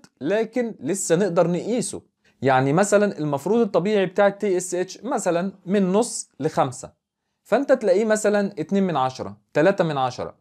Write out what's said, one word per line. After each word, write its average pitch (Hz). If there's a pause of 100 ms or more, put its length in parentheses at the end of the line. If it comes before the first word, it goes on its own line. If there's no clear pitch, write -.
(200)
لكن 220
لسه 165
نقدر 175
نقيسه. 175 (400)
يعني 131
مثلا 202
المفروض 151
الطبيعي 202
بتاع 202
ال 196
تي 196
اس 180
اتش 180
مثلا 190 (140)
من 185
نص 233 (100)
لخمسة، 143 (500)
فأنت 277
تلاقيه 208
مثلا 202
اتنين 196
من 165
عشرة، 131 (160)
تلاتة 180
من 151
عشرة، 123